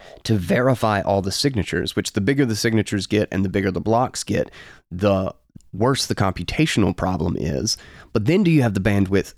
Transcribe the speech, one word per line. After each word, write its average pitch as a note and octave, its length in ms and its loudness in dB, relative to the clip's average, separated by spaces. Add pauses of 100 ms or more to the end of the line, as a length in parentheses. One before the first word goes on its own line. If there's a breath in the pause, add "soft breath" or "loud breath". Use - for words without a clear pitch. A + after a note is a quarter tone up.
(240 loud breath)
to A2+ 120 0
verify A2 640 2
all G2 200 2
the F#2+ 100 -4
signatures, G#2 640 -2
which - 180 -4
the G#2 80 0
bigger C#3 240 2
the A2+ 100 -2
signatures G#2+ 500 0
get G#2 260 0
and F#2+ 140 0
the F#2+ 40 -2
bigger G2 220 0
the F2 100 -4
blocks A2+ 420 0
get, - 260 -2 (400 loud breath)
the F#2+ 460 0 (360)
worse A2+ 360 0
the - 80 -2
computational G2 800 0
problem F2 420 -2
is. D2 400 -2 (340 loud breath)
But G#2 140 -2
then F3 180 2
do F3 60 4
you D3+ 140 4
have A2+ 100 0
the G2 60 0
bandwidth G2 580 2